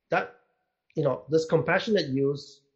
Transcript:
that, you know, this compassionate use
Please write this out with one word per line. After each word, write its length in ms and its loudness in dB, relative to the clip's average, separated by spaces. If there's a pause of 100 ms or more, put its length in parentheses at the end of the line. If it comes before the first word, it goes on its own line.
(100)
that, 240 -2 (600)
you 80 -2
know, 240 0
this 180 2
compassionate 640 0
use 520 -4 (160)